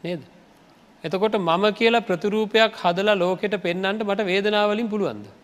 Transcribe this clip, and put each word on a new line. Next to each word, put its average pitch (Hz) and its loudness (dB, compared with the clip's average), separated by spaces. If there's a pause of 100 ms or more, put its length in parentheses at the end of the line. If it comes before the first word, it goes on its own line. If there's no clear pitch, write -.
නේද? 170 -8 (800)
එතකොට 190 -2
මම 180 2 (100)
කියලා 233 2
ප්‍රතිරූපයක් 214 0 (100)
හදලා 196 2
ලෝකෙට 185 0
පෙන්නන්න 190 -2
මට 196 -2
වේදනාව 208 2
වලින් 214 -2
පුළුවන්ද? 139 -4 (180)